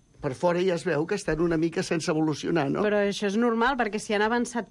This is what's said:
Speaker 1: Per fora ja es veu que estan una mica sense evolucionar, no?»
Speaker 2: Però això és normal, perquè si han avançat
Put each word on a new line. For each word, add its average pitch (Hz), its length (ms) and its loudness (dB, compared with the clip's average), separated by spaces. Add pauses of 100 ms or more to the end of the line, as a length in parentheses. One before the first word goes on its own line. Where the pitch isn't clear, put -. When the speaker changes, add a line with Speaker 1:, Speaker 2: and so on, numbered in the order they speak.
(200)
Speaker 1:
Per 139 160 -4
fora 175 240 0
ja 185 160 2
es 170 80 -6
veu 165 240 0
que 208 80 -2
estan 160 240 -2
una 170 180 2
mica 165 240 0
sense 170 300 -2
evolucionar, 156 580 0
no?» 151 140 0
Speaker 2:
Però 208 180 2
això 202 300 -2
és 202 80 -2
normal, 240 400 2
perquè 220 240 -2
si 214 100 -4
han 202 80 2
avançat 233 500 0